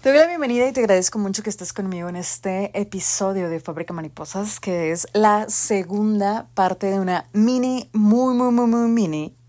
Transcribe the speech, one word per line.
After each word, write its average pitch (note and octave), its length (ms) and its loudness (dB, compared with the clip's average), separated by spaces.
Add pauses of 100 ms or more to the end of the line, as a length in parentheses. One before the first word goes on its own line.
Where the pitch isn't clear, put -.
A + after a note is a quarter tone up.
Te C4+ 60 2
doy C#4 100 6
la D#4+ 80 8
bienvenida C4 400 0
y C4+ 60 -2
te C4+ 80 -2
agradezco G3+ 400 2
mucho G3 240 -4
que G#3+ 60 -4
estés F3+ 220 -8
conmigo F3+ 360 -8
en F3+ 80 -10
este F#3 600 -6
episodio G3 720 -2
de E3 120 -6
Fábrica E3 340 -10
Mariposas, E3 640 -8
que F3 320 -2
es E3+ 220 -4
la G#3+ 360 4
segunda G#3 1040 0
parte F#3 340 0
de G3 100 0
una F#3 340 -2
mini, B3+ 600 0
muy, A#3 420 4
muy, B3 160 2
muy, A#3+ 160 4
muy A#3 220 2
mini D#3+ 480 0 (120)